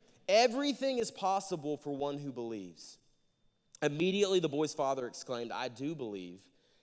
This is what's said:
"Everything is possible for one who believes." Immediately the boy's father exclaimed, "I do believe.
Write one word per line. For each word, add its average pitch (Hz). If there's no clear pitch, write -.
"Everything 254
is 226
possible 185
for 147
one 143
who 143
believes." 110
Immediately 185
the 160
boy's 147
father 135
exclaimed, 117
"I 117
do 131
believe. 98